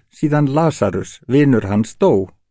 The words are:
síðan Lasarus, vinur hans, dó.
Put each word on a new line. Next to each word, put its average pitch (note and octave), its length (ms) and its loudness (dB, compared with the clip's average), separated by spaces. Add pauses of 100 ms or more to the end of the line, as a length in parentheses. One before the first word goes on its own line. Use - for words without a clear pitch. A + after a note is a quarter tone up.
síðan D3 480 -2
Lasarus, G#2 720 -2
vinur C3 400 2
hans, G#2 320 -2
dó. A2 320 0 (180)